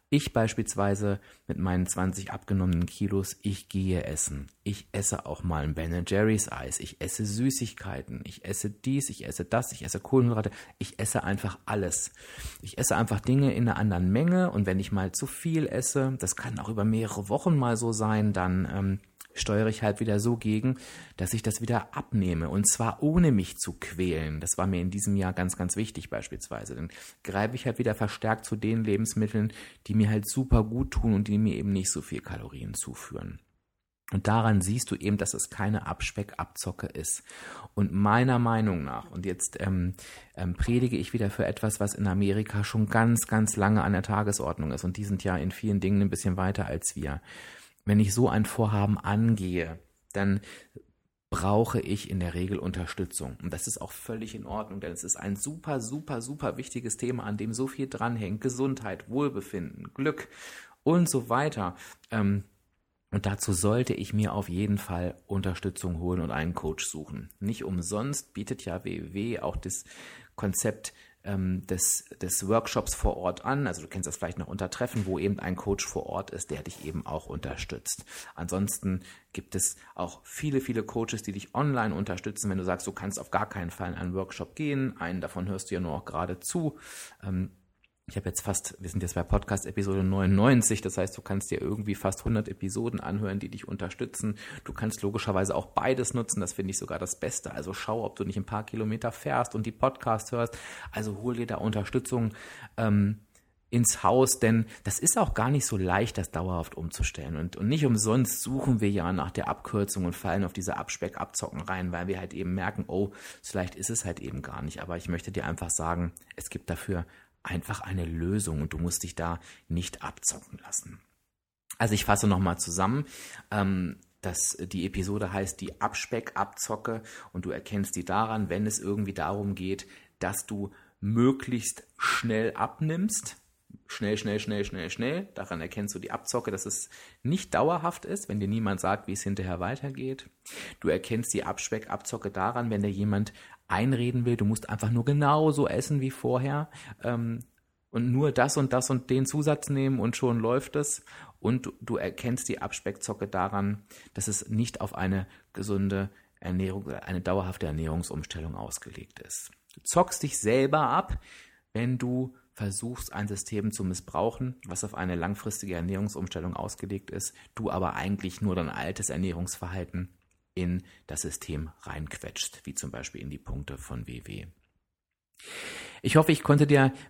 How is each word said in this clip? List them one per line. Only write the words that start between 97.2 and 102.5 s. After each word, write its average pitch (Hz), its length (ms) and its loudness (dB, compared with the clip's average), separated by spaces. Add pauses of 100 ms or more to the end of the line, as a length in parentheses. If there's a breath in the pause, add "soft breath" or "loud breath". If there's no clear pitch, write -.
Also 87 220 -6
schau, 110 320 -2
ob 101 100 -6
du 101 80 -2
nicht 98 140 -4
ein 101 80 -2
paar 107 180 -2
Kilometer 110 480 -2
fährst 127 440 0
und 110 100 0
die 113 60 -4
Podcasts 117 600 0
hörst. 117 240 0 (360 loud breath)
Also 107 320 -4
hol 123 100 0
dir 117 140 -4
da 107 80 -4
Unterstützung, 113 800 0 (420 loud breath)